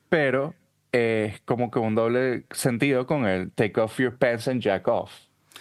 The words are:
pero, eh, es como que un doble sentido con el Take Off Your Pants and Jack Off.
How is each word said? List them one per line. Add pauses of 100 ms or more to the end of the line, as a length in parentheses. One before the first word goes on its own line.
pero, (380)
eh,
es
como
que
un
doble
sentido
con
el
Take
Off
Your
Pants
and
Jack
Off. (500)